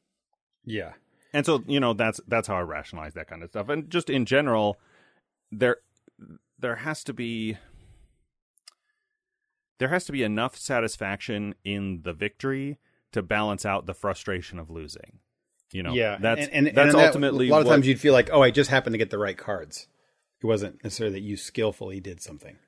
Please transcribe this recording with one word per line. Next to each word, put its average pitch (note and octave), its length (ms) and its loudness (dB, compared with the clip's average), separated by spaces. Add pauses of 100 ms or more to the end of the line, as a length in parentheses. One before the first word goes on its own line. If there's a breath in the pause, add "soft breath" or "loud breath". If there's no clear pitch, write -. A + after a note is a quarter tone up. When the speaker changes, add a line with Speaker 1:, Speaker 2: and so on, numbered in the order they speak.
(640)
Speaker 1:
Yeah. G#2+ 300 -8 (400)
Speaker 2:
And D3 120 0
so, D3 200 2
you C#3 140 0
know, A#2+ 140 2
that's, A2 340 -2
that's A2+ 200 -2
how G2+ 80 -4
I F2+ 60 -2
rationalize D#2 540 -10
that D#2+ 120 -14
kind E2 140 -16
of E2+ 80 -14
stuff. G#2 200 -8
And D3+ 200 -6
just E3 220 -2
in C3 140 0
general, A2+ 520 2 (760)
there, A#2+ 260 0 (800)
there A#2+ 160 -6
has D3 300 -8
to C#3 80 -8
be, A2+ 440 -6 (2250 soft breath)
there B2+ 80 0
has F3 180 -2
to - 60 -12
be C#3 100 -4
enough A2 340 -2
satisfaction G#2 1080 -4
in G2 400 -6
the F2 100 -6
victory C3+ 640 -6 (340)
to G#2 120 -2
balance G#2 420 -2
out G2 220 -2
the F2+ 80 -10
frustration F#2 640 -6
of D#2+ 100 -16
losing. D#2+ 480 -16 (540)
You F#2+ 100 -6
know, F#2 120 -4
Speaker 1:
Yeah, A2 260 0
Speaker 2:
that's, A#2 280 0
Speaker 1:
and, D3 200 2
and, A#2+ 100 0
Speaker 2:
that's C#3+ 160 8
Speaker 1:
and D3+ 60 8
that, D#3+ 80 10
Speaker 2:
ultimately C3+ 420 2
Speaker 1:
a - 20 2
lot D3+ 100 8
of D3 40 2
Speaker 2:
what A#2+ 80 8
Speaker 1:
times C#3 140 6
you'd C3 120 4
feel D3 140 6
like, B2 180 6
"Oh, D3 120 8
I B2+ 80 8
just C3+ 180 2
happened B2+ 240 2
to A2+ 40 -2
get G#2+ 120 0
the G#2+ 80 -4
right G2 200 -4
cards." E2+ 500 -10 (540)
It A2+ 60 -2
wasn't G#2 360 -2
necessarily G#2+ 300 -4
that G2 80 -8
you G2+ 160 -8
skillfully G2 640 -6
did F2+ 200 -14
something. - 380 -18 (100)